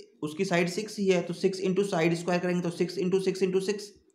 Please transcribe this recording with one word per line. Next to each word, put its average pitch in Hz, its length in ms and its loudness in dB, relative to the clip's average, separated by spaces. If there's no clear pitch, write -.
उसकी 151 220 -4
side 175 240 2
six 214 300 -6
ही 196 80 0
है, 180 140 4
तो 170 120 -6
six 185 280 -2
into 190 280 2
side 170 320 2
square 180 200 0
करेंगे 180 200 0
तो 175 80 -2
सिक्स 175 280 -2
इंटू 185 220 2
सिक्स 190 240 0
इंटू 185 160 2
सिक्स, 202 320 -4